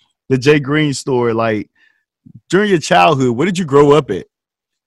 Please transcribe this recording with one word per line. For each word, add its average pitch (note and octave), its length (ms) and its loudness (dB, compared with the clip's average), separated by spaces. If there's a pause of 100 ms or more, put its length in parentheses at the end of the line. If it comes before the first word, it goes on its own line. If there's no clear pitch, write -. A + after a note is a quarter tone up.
(300)
the C3 100 0
Jay D3 200 2
Green C#3+ 360 -2
story. A#2+ 380 -4
Like, A2+ 360 -4 (800)
during G3+ 220 -2
your F3 80 0
childhood, D#3 560 0
where C3+ 100 -2
did F#3 140 -4
you F#3+ 60 -4
grow C#3+ 260 4
up D3 180 2
at? F2+ 160 -8 (600)